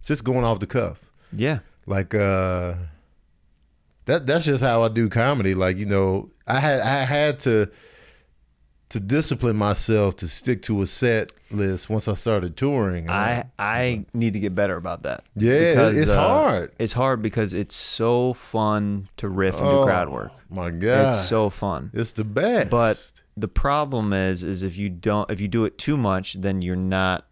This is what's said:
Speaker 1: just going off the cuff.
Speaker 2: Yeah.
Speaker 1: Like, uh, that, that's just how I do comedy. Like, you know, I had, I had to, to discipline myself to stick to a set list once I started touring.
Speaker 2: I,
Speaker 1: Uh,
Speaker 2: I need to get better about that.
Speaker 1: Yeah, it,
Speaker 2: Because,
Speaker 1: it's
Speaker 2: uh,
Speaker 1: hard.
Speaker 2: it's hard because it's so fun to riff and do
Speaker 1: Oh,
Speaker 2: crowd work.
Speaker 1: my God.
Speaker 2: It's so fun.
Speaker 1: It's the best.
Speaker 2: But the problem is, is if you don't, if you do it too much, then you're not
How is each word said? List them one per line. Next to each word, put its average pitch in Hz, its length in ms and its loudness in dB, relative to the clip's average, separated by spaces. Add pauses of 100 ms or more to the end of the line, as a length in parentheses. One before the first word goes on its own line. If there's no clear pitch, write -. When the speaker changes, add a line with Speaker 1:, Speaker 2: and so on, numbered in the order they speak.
Speaker 1:
just 135 200 -4
going 123 220 0
off 107 160 0
the 104 60 -4
cuff. 101 360 -4 (300)
Speaker 2:
Yeah. 117 260 -2 (260)
Speaker 1:
Like, 98 300 -2
uh, 92 600 0 (1300)
that, 143 200 0
that's 151 200 0
just 139 180 2
how 117 200 4
I 113 60 4
do 110 200 2
comedy. 117 440 2
Like, 92 240 2
you 104 80 -4
know, 98 460 0 (160)
I 123 120 0
had, 143 200 2
I 131 260 0
had 147 360 0
to, 107 280 4 (1200)
to 113 100 -4
discipline 120 560 0
myself 104 600 2
to 90 100 -8
stick 117 360 -4
to 101 180 0
a 92 60 0
set 117 440 0 (200)
list 98 380 -2
once 107 180 -2
I 104 80 -2
started 90 420 -2
touring. 101 520 0
Speaker 2:
I, 110 320 0
Speaker 1:
Uh, - 20 -10 (160)
Speaker 2:
I 113 540 -2
need 117 200 0
to 104 60 -4
get 95 160 -2
better 95 220 0
about 85 260 -8
that. 62 200 -8 (120)
Speaker 1:
Yeah, 110 180 2
it, 165 180 4
Speaker 2:
Because, 113 260 4
Speaker 1:
it's 151 140 4
Speaker 2:
uh, - 160 4
Speaker 1:
hard. 240 520 0
Speaker 2:
it's 110 140 -2
hard 127 280 0
because 107 320 -2
it's 95 220 -4
so 120 580 0
fun 104 840 -2
to 101 120 -6
riff 95 280 2
and - 80 0
do 143 40 2
Speaker 1:
Oh, 139 140 4
Speaker 2:
crowd 90 260 2
work. 55 220 -8 (180)
Speaker 1:
my 87 220 -6
God. 113 380 2
Speaker 2:
It's 98 180 0
so 107 240 2
fun. 90 420 -6
Speaker 1:
It's 113 200 -4
the 113 100 -4
best. 135 480 0
Speaker 2:
But 117 400 0 (260)
the 104 100 -4
problem 139 640 0
is, 95 320 0
is 90 200 -4
if 90 120 -4
you 101 140 -4
don't, 104 400 -2
if 95 100 -4
you 104 80 -4
do 110 180 0
it - 120 -6
too 151 200 -2
much, 95 440 -2
then 95 220 -2
you're 90 120 -2
not 92 560 0